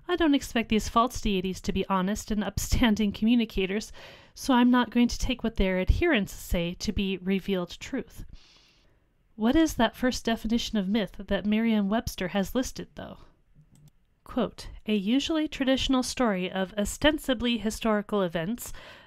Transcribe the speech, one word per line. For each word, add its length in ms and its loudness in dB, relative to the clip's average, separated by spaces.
I 100 0
don't 180 4
expect 340 0
these 220 2
false 300 2
deities 420 -2
to 100 -2
be 160 0
honest 420 -2
and 140 -2
upstanding 680 2
communicators, 800 0
so 180 0
I'm 180 6
not 200 4
going 180 4
to 100 -4
take 240 -2
what 140 -4
their 240 2
adherents 540 2
say 460 -4
to 120 -4
be 240 -2
revealed 640 -2
truth. 460 -10
What 200 2
is 180 4
that 220 2
first 300 -2
definition 500 -2
of 140 0
myth 280 -2
that 280 -2
Merriam-Webster 840 0
has 260 -2
listed, 420 -4
though? 200 -14
Quote, 460 -6
"A 80 0
usually 540 0
traditional 540 0
story 480 -2
of 280 -4
ostensibly 800 0
historical 640 -2
events 500 -4